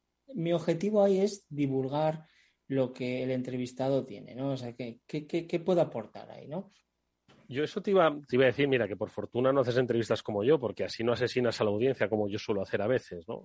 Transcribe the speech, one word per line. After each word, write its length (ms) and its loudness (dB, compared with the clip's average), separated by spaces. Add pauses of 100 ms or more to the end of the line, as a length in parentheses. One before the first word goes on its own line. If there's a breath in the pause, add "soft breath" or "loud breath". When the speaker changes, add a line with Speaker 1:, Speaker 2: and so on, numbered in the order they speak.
(340)
Speaker 1:
mi 180 0
objetivo 500 2
ahí 160 4
es 300 0
divulgar 760 0 (420 soft breath)
lo 240 0
que 320 -4
el 80 -2
entrevistado 720 -2
tiene, 300 -16
¿no? 160 -4
O 40 -2
sea, 180 -8
¿qué, 300 -10
qué, 220 -8
qué, 220 -4
qué 100 -2
puedo 220 2
aportar 500 -6
ahí, 160 -16
no? 240 -10 (800)
Speaker 2:
Yo 160 -4
eso 180 -6
te 80 -2
iba, 260 6 (120)
te 80 0
iba 80 6
a 20 8
decir, 220 2
mira, 200 2
que 80 -6
por 140 -6
fortuna 420 0
no 80 4
haces 160 0
entrevistas 460 2
como 220 -2
yo, 140 6
porque 260 -4
así 200 -6
no 80 2
asesinas 480 0
a 40 2
la 60 2
audiencia 380 0
como 200 0
yo 100 -4
suelo 240 -2
hacer 180 -4
a 60 -2
veces, 420 -2
¿no? 160 -10